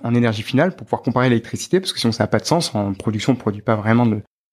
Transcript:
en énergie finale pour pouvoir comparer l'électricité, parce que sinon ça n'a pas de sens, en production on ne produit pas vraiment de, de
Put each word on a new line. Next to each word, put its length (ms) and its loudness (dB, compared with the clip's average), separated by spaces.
en 120 0
énergie 260 2
finale 340 0
pour 120 -18
pouvoir 160 -4
comparer 260 2
l'électricité, 500 0
parce 140 -4
que 60 -8
sinon 120 2
ça 120 -2
n'a 40 2
pas 120 0
de 60 -4
sens, 280 0
en 220 -2
production 380 -2
on 20 2
ne 40 -4
produit 220 -4
pas 140 0
vraiment 320 2
de, 80 2
de 80 -6